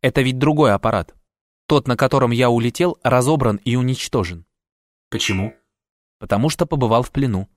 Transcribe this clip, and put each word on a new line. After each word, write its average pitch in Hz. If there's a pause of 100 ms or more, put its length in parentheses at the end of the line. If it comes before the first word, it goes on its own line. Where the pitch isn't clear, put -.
«Это 135
ведь 127
другой 147
аппарат. 101 (540)
Тот, 147
на 123
котором 131
я 120
улетел, 120
разобран 123
и 117
уничтожен». 123 (640)
«Почему?» 104 (640)
«Потому 107
что 160
побывал 123
в -
плену». 110